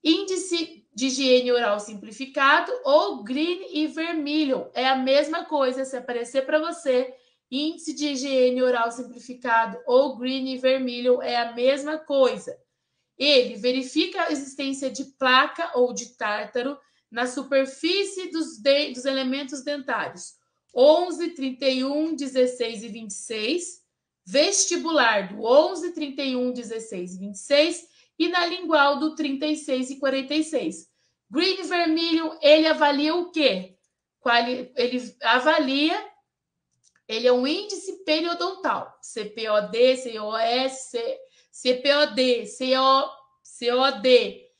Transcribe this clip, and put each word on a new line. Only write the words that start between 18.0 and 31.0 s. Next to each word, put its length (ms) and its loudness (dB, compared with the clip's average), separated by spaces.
dos 280 -6
de-, 340 2
dos 120 -12
elementos 580 -4
dentários. 720 -8
Onze, 560 4
trinta 380 -4
e 160 0
um, 300 -2
dezesseis 680 -2
e 40 -14
vinte 220 -14
e 40 -12
seis. 680 -6
Vestibular 1080 0
do 100 -12
onze, 480 4
trinta 300 -8
e 140 -2
um, 160 -2
dezesseis 640 -10
e 40 -14
vinte 160 -12
e 40 -16
seis. 580 0
E 100 0
na 180 0
lingual 520 2
do 160 -2
trinta 320 -4
e 100 0
seis 340 -4
e 60 -10
quarenta 380 -2
e 80 2
seis. 460 -6